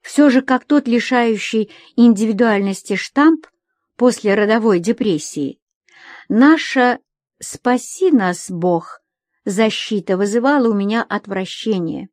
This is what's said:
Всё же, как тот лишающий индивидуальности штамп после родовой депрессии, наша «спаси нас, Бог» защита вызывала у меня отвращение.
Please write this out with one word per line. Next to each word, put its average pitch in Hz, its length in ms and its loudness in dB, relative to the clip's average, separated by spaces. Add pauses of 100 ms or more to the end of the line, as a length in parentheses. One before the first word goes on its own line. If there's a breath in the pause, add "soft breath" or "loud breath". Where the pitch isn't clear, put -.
Всё 294 280 2
же, 262 140 4
как 254 220 -2
тот 285 220 0
лишающий 226 840 -2 (240 soft breath)
индивидуальности 214 1000 2
штамп 311 520 0 (480)
после 220 400 0
родовой 214 420 2
депрессии, 170 840 -4 (720 loud breath)
наша 254 680 2 (400)
«спаси - 720 -4
нас, 190 400 0
Бог» 175 500 -2 (420)
защита 208 760 -2
вызывала 233 520 0
у 214 60 0
меня 208 260 -2
отвращение. 190 1120 -6